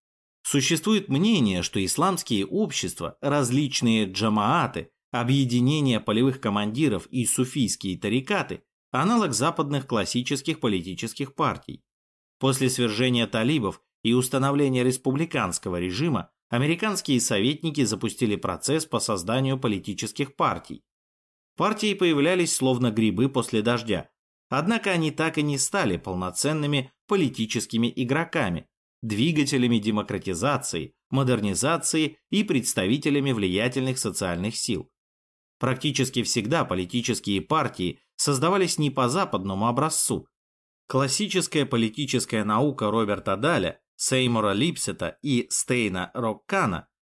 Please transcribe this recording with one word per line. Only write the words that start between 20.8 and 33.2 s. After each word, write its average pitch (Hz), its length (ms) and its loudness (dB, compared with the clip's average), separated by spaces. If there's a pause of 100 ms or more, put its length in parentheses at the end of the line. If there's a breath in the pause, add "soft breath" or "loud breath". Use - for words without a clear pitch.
Партии 208 360 0
появлялись 175 600 2
словно 127 340 2
грибы 110 400 2
после 120 320 0
дождя, 113 480 -2 (380)
однако 196 420 0
они 165 220 0
так 156 260 -2
и 151 60 2
не 147 160 0
стали 135 380 0
полноценными 135 920 -2 (160)
политическими 120 880 0
игроками, 131 720 -2 (340)
двигателями 123 760 2
демократизации, 104 1160 -2 (140)
модернизации 131 1080 0 (140)
и 202 120 2
представителями 139 880 0